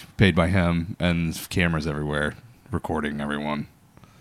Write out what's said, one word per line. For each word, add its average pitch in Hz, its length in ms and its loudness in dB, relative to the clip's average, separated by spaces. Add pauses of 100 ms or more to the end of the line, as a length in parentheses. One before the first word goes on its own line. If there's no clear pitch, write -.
(160)
paid 95 180 6
by 85 140 4
him, 87 520 0
and 85 500 0
cameras 82 360 0
everywhere 73 480 -2 (360)
recording 76 500 -4
everyone, 73 480 -6 (520)